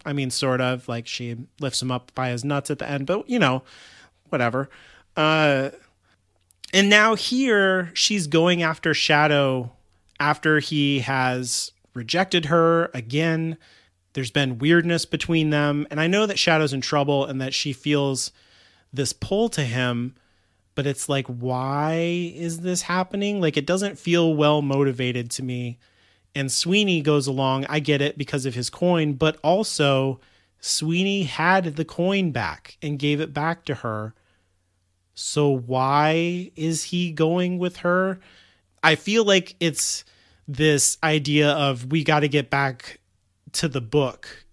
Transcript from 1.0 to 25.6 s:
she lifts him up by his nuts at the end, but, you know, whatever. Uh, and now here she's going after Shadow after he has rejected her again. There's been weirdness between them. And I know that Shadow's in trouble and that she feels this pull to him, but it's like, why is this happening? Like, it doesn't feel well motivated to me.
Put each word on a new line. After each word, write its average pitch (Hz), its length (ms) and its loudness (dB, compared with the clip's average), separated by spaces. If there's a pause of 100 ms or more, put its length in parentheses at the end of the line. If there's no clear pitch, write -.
she 120 300 -8 (240)
lifts 135 220 -4
him 127 80 -4
up 123 240 -6
by 127 160 -2
his 120 140 -4
nuts 143 260 -2
at 143 80 -2
the - 100 -8
end, 139 180 -4
but, 190 220 -2
you 247 100 0
know, 131 240 4 (680)
whatever. 127 380 0 (480)
Uh, 151 540 2 (1000)
and 202 160 4
now 214 260 6
here 202 800 0
she's 202 320 0
going 170 360 4
after 160 320 0
Shadow 143 800 2 (460)
after 151 420 2
he 143 400 0
has 127 720 -2 (220)
rejected 165 520 -2
her 165 480 2
again. 160 640 -2 (580)
There's 131 160 -6
been 131 280 0
weirdness 165 460 2
between 160 460 0
them. 147 400 0
And 147 100 -4
I 160 60 2
know 202 200 2
that 196 120 -4
Shadow's 156 340 2
in 135 80 -2
trouble 143 460 0
and 135 140 -6
that 131 140 -6
she 143 180 -4
feels 139 600 -2 (600)
this 131 200 -4
pull 220 380 -2
to 156 120 -4
him, 123 520 -2 (600)
but 143 120 -2
it's - 220 -4
like, 139 180 -2
why 147 1080 -4
is 165 260 -8
this 180 220 -4
happening? 202 600 -2
Like, 151 160 0
it 143 80 -4
doesn't 196 320 -2
feel 170 360 2
well 151 280 4
motivated 127 680 -2
to 131 100 -8
me. 123 360 -6 (560)